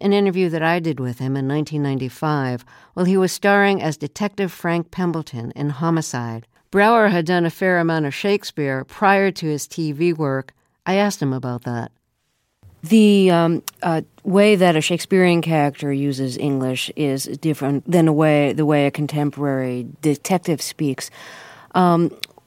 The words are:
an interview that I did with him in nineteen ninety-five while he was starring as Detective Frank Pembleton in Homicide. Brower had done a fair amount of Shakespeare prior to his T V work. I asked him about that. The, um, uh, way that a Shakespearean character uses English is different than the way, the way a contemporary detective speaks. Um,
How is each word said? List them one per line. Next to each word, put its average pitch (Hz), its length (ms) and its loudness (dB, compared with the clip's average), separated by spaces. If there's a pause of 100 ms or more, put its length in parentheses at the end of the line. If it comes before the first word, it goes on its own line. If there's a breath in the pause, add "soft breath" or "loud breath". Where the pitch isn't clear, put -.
an 202 100 2
interview 190 380 2
that 160 120 -4
I 165 160 0
did 160 220 -4
with 123 200 -6
him 131 180 -2
in 135 100 -2
nineteen 147 340 -2
ninety-five 135 840 -4 (260 soft breath)
while 180 140 -2
he 185 100 2
was 185 160 2
starring 202 480 2
as 151 160 -4
Detective 196 560 -6
Frank 170 380 -4
Pembleton 160 600 -6
in 143 180 -6
Homicide. 131 760 -4 (240)
Brower 214 380 4
had 175 160 0
done 175 220 0
a 165 40 -2
fair 185 280 0
amount 165 260 0
of 139 100 -4
Shakespeare 147 680 -4
prior 196 460 2
to 175 160 -6
his 147 200 -4
T 156 260 -6
V 170 200 0
work. 139 400 -4 (320)
I 185 120 -2
asked 202 260 0
him 135 100 0
about 123 320 -6
that. 117 280 -8 (880)
The, 202 500 6
um, 170 320 2 (180)
uh, 160 200 -2 (200)
way 208 320 4
that 180 220 4
a 156 40 0
Shakespearean 175 640 2
character 143 500 0
uses 135 460 -4
English 131 560 -4
is 135 300 -2
different 143 640 -4
than 170 140 6
the 160 80 6
way, 147 400 4
the 151 120 -2
way 147 220 2
a 139 60 -2
contemporary 135 960 -4 (120)
detective 156 600 -2
speaks. - 480 -6 (640 loud breath)
Um, 170 420 2 (300)